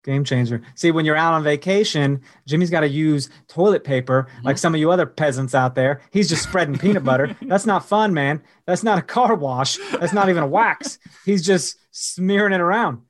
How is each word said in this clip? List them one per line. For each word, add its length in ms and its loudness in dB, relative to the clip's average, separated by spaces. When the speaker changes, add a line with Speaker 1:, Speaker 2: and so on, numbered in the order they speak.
Speaker 1:
Game 200 -2
changer. 380 -2
See, 160 2
when 140 0
you're 120 2
out 160 2
on 100 0
vacation, 760 0
Jimmy's 240 0
gotta 180 2
use 400 0
toilet 360 2
paper 440 0
Speaker 2:
Mm-hmm. 100 -6
Speaker 1:
like 100 0
some 160 0
of 60 0
you 120 2
other 140 2
peasants 480 -4
out 220 0
there. 260 0
He's 180 2
just 140 -2
spreading 360 -2
peanut 240 0
butter. 360 0
Speaker 2:
<laughs> 20 -16
Speaker 1:
That's 260 -2
not 180 0
fun, 280 0
man. 280 -2
That's 160 -2
not 160 2
a 60 0
car 320 0
wash. 420 -2
That's 140 -2
not 160 2
even 120 2
a 60 -2
wax. 500 -2
Speaker 2:
<laughs> 140 -20
Speaker 1:
He's 200 0
just 320 0
smearing 640 -2
it 80 0
around. 480 0